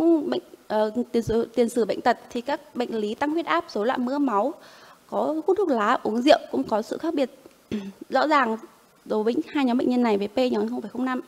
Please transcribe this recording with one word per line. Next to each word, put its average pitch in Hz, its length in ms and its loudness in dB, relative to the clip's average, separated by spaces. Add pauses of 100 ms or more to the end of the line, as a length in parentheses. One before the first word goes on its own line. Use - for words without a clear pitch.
(260)
bệnh, 254 140 -2 (280)
ờ, 214 240 0 (200)
tiền 233 100 2
sử, 226 320 0
tiền 240 140 4
sử 226 160 0
bệnh 190 160 -2
tật 233 180 2 (120)
thì 240 100 -6
các 294 360 -6
bệnh 240 180 -4
lý 214 200 -2
tăng 294 160 -2
huyết 320 160 -2
áp, 330 240 0
rối 208 160 -2
loạn 262 180 0
mỡ 269 140 -2
máu, 254 360 0 (520)
có 240 280 -2 (120)
hút 381 120 4
thuốc 381 100 2
lá, 233 340 2
uống 220 200 -2
rượu 285 160 6 (120)
cũng 262 140 -2
có 214 180 -2
sự - 160 -8
khác 330 160 -4
biệt 269 160 0 (400)
<clears throat> 196 400 -10
rõ 262 160 2
ràng 262 300 2 (480)
đối 214 180 0
với 233 120 0 (120)
hai 285 180 0
nhóm 254 140 2
bệnh 262 120 0
nhân 247 120 2
này 220 140 2
với 202 120 -2
P 254 240 0
nhỏ 220 80 0
hơn 220 80 -2
không 247 120 -6
phẩy 214 100 -10
không 247 140 -4
năm. 254 240 -2